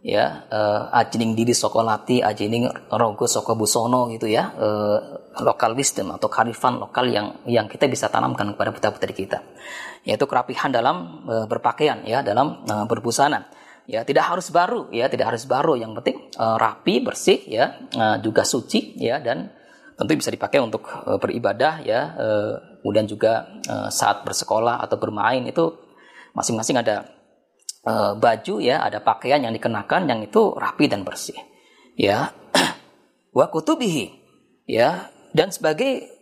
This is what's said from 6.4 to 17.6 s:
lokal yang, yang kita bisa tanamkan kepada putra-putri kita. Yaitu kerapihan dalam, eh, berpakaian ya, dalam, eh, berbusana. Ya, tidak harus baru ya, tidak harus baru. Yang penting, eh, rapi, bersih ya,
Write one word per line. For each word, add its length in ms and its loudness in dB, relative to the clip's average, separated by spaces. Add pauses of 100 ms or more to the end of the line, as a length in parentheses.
lokal 320 -2
yang, 400 -4
yang 160 4
kita 240 0
bisa 240 -2
tanamkan 400 0
kepada 160 -2
putra-putri 480 -4
kita. 240 -6 (640)
Yaitu 240 0
kerapihan 400 -2
dalam, 560 0
eh, 240 -2
berpakaian 560 0
ya, 160 0
dalam, 480 0
eh, 160 -2
berbusana. 640 0 (400)
Ya, 160 -4
tidak 240 4
harus 240 -4
baru 400 0
ya, 160 0
tidak 240 0
harus 160 -8
baru. 240 2
Yang 240 -4
penting, 200 -2 (200)
eh, 240 2
rapi, 400 2
bersih 480 2
ya, 160 4 (240)